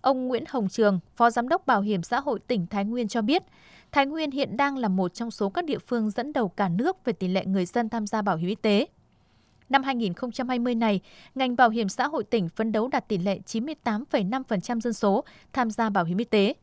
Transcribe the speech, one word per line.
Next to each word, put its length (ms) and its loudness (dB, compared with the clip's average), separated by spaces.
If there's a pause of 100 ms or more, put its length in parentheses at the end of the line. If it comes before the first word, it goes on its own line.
Ông 280 2
Nguyễn 200 -2
Hồng 200 -2
Trường, 320 4 (160)
Phó 140 6
Giám 180 -2
đốc 180 0
Bảo 140 4
hiểm 220 0
xã 180 -2
hội 260 -2
tỉnh 200 0
Thái 180 -2
Nguyên 240 -2
cho 140 0
biết, 200 2 (500)
Thái 140 4
Nguyên 240 -4
hiện 260 -4
đang 220 0
là 100 0
một 260 0
trong 160 -6
số 200 -2
các 140 -4
địa 140 -4
phương 320 -2
dẫn 220 -4
đầu 160 0
cả 200 -2
nước 360 0
về 80 0
tỷ 160 -4
lệ 160 0
người 220 0
dân 220 0
tham 180 -4
gia 160 -2
bảo 140 2
hiểm 120 -2
y 60 0
tế. 320 2 (840)
Năm 140 2
hai 120 -2
nghìn 200 -2
không 180 -6
trăm 160 -6
hai 100 0
mươi 160 0
này, 260 2 (340)
ngành 220 0
bảo 140 4
hiểm 180 -2
xã 180 -2
hội 180 -2
tỉnh 240 0
phấn 240 -2
đấu 160 0
đạt 200 -2
tỷ 100 0
lệ 280 -2
chín 200 -4
mươi 80 -8
tám 300 -4
phẩy 200 0
năm 200 -4
phần 160 -2
trăm 200 -4
dân 120 -2
số 320 2 (280)
tham 180 0
gia 200 -2
bảo 140 2
hiểm 140 -2
y 60 0
tế. 380 2